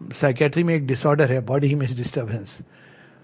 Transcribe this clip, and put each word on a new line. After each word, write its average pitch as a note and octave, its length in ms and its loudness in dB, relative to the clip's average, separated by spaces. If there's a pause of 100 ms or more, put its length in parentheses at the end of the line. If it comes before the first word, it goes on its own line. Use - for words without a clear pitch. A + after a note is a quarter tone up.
(120)
psychiatry D3 520 2
में E3 120 2
एक C#3+ 120 -2
disorder C#3+ 440 2
है, C3 100 0
body C3+ 300 0
image C3 260 -2
disturbance। A#2 640 -6 (640)